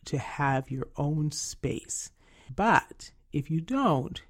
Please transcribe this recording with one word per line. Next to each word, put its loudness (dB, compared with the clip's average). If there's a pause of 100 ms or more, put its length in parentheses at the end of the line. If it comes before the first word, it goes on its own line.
to -2
have 0
your -4 (100)
own 0
space. -6 (420)
But 2 (220)
if -2
you 0
don't, 0